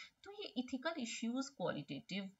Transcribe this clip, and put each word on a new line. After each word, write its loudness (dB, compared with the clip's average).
तो -8
ये -4
ethical 0
issues 2
qualitative 0